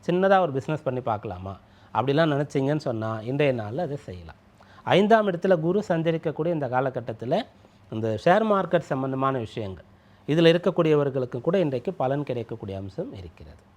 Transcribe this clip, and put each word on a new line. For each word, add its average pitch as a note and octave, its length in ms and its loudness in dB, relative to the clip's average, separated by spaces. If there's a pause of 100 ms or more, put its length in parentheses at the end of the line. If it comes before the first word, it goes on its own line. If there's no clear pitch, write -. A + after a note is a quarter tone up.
சின்னதா F#3+ 340 4
ஒரு E3 120 0
பிசினஸ் C#3 300 -4
பண்ணி B2+ 180 -2
பார்க்கலாமா?" G2 580 -6 (360)
அப்படிலாம் C#3+ 520 2
நினைச்சீங்கன்னு C#3 300 0
சொன்னா, A2 440 -4
இன்றைய C3 420 0
நாள்ல G#2+ 140 -8
அதை D3 200 -6
செய்யலாம். F2 440 -14 (420)
ஐந்தாம் G3+ 480 4
இடத்துல F3 300 2
குரு F3+ 280 0
சஞ்சரிக்கக்கூடிய E3 580 0
இந்த D#3 220 -2
காலகட்டத்துல, B2+ 760 -2 (480)
இந்த A2 340 -2
ஷேர் F#3+ 200 6
மார்க்கெட் F#3+ 360 0
சம்பந்தமான C3+ 580 -2
விஷயங்கள், G#2 460 -8 (420)
இதுல - 40 -12
இருக்கக்கூடியவர்களுக்கு D#3 1080 2
கூட E3+ 180 0
இன்றைக்கு D3 340 -2
பலன் C#3 300 -2
கிடைக்கக்கூடிய A2+ 560 -8
அம்சம் G2 360 -10
இருக்கிறது. E2 640 -18